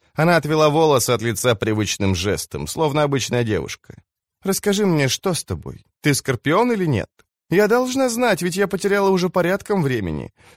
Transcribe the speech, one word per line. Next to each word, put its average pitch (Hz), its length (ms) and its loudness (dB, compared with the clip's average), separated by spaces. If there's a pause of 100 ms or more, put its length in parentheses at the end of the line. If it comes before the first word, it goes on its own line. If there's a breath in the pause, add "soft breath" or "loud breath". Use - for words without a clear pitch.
(140)
Она 170 240 2
отвела 151 320 2
волосы 147 420 2
от 113 100 0
лица 117 340 0
привычным 101 600 0
жестом, 85 520 -4
словно 151 360 0
обычная 123 400 -2
девушка. - 580 -6 (420)
"Расскажи 196 420 -2
мне, 151 220 2
что 175 260 -2
с - 100 -6
тобой? - 420 -12 (160)
Ты 147 120 2
Скорпион 165 580 0
или 190 140 -2
нет? 120 240 -2 (400)
Я 202 180 4
должна 254 420 0
знать, 226 320 0
ведь 175 140 -2
я 196 120 0
потеряла 196 420 0
уже 185 200 2
порядком 185 540 0
времени. 90 480 -2 (260 soft breath)